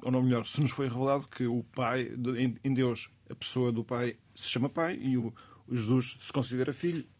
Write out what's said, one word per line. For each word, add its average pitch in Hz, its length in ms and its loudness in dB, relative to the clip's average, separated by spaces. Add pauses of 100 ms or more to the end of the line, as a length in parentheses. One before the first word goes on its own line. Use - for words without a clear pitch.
ou 127 100 -2
não, 127 120 4
melhor, 123 220 4
se - 140 -2
nos 123 120 4
foi 139 160 -2
revelado 135 400 0
que - 180 -4
o 120 180 0 (120)
pai, 123 300 0 (120)
de, 123 260 -2
em, 123 200 2
em 139 100 0
Deus, 123 360 0 (200)
a - 60 -12
pessoa 123 360 0
do 113 120 -2
pai 120 340 -2 (180)
se - 140 -6
chama 131 180 2
pai, 165 320 -2
e 131 160 0
o, 113 160 -2 (360)
o 127 80 -2
Jesus 123 460 2
se - 120 -6
considera 127 400 0
filho, 170 320 -2 (140)